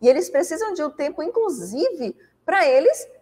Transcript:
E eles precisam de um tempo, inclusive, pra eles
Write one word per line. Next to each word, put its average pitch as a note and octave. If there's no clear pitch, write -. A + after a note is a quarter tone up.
E A#3
eles D4+
precisam F4+
de D4+
um D4+
tempo, D4+
inclusive, D#4
pra F4+
eles D4+